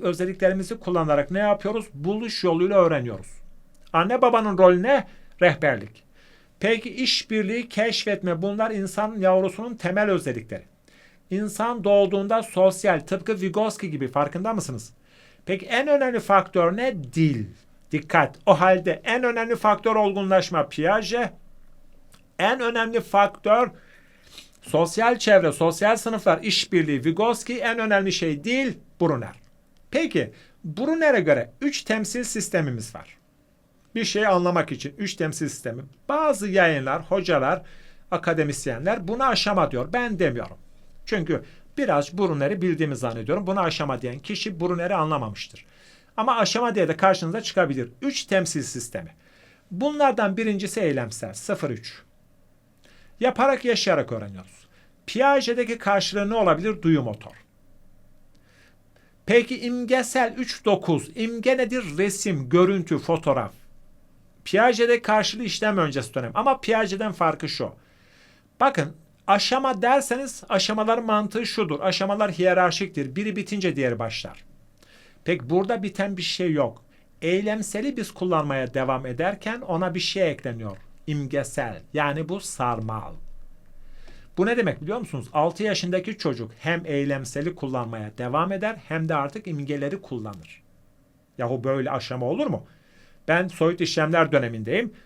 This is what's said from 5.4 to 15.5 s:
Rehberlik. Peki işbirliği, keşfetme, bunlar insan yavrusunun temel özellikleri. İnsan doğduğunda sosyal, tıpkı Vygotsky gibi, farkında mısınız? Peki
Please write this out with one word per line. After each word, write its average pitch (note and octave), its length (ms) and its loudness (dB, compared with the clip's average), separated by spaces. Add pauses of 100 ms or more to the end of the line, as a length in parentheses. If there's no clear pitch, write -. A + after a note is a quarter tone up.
Rehberlik. C3+ 640 2 (560)
Peki A3+ 300 0
işbirliği, A3+ 800 -2
keşfetme, G3+ 720 -2
bunlar G#3 300 -2
insan G#3 480 -4
yavrusunun F#3+ 560 2
temel G3+ 340 0
özellikleri. A#2+ 540 -4 (680)
İnsan G#3+ 540 -4
doğduğunda G3+ 600 4
sosyal, F#3 560 2
tıpkı F#3+ 420 -4
Vygotsky G3 500 -2
gibi, C3+ 160 -4
farkında F3 460 -2
mısınız? B2+ 400 -8 (520)
Peki F#3+ 200 -4